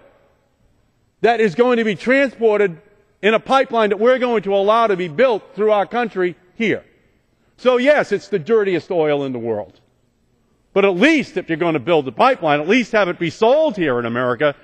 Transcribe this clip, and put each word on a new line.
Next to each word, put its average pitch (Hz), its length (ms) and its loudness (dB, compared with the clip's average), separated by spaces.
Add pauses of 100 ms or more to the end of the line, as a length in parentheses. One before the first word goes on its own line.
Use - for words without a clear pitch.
(1200)
that 220 180 0
is 214 160 0
going 240 220 2
to 226 60 0
be 214 120 -2
transported 214 880 0 (400)
in 208 120 2
a 214 60 2
pipeline 233 520 0
that 196 80 -4
we're 247 180 4
going 233 260 -2
to 196 120 -2
allow 214 320 2
to 202 100 0
be 180 100 -4
built 202 480 -2
through 214 160 0
our 202 140 0
country 190 500 -4 (200)
here. 175 280 -2 (760)
So 247 200 2
yes, 262 340 2
it's 202 160 -4
the 202 120 -2
dirtiest 196 520 0
oil 151 320 0
in 135 80 -6
the 123 80 -8
world. 110 400 -6 (920)
But 196 120 2
at 196 100 2
least 262 420 0
if 175 100 -8
you're 160 100 -4
going 165 180 -2
to 147 40 -2
build 151 260 0
the 131 60 -10
pipeline, 180 480 0
at 151 80 -6
least 226 260 0
have 208 140 2
it 175 120 -6
be 170 100 -2
sold 247 480 0
here 139 220 0
in 120 80 -4
America 123 560 -2